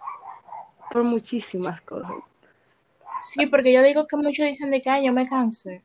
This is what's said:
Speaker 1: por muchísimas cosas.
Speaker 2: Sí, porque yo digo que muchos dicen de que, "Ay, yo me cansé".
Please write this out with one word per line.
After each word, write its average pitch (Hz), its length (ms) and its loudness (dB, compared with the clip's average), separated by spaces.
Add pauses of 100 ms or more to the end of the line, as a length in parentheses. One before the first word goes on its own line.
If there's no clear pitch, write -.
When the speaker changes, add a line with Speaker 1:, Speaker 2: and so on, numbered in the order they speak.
(920)
Speaker 1:
por 240 120 0
muchísimas 208 800 -4
cosas. - 300 -12 (1120)
Speaker 2:
Sí, 285 220 0
porque 262 260 4
yo 254 100 8
digo 285 240 6
que 302 100 -4
muchos 294 280 0
dicen 285 260 -4
de 269 100 0
que, 262 80 -4
"Ay, 277 160 2
yo 254 80 2
me 254 140 0
cansé". 226 580 -4